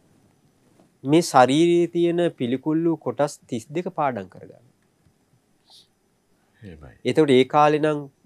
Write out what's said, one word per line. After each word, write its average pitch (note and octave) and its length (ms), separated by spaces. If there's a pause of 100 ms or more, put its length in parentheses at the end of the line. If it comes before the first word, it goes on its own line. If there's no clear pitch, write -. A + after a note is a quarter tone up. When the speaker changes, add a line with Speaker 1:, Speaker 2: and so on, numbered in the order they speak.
(1040)
Speaker 1:
මේ D#3 180
ශරීරයේ E3 640
තියෙන E3+ 340 (100)
පිළිකුල් C3+ 540
වූ E3 120
කොටස් D3 420
තිස් - 280
දෙක E3+ 200
පාඩම් B2+ 420
කරගන්න. - 380 (2000)
Speaker 2:
එහෙමයි. D2+ 320 (100)
Speaker 1:
එතකොට C#3+ 260
ඒ B2+ 140
කාලේ D3+ 360
නම් D3+ 200 (260)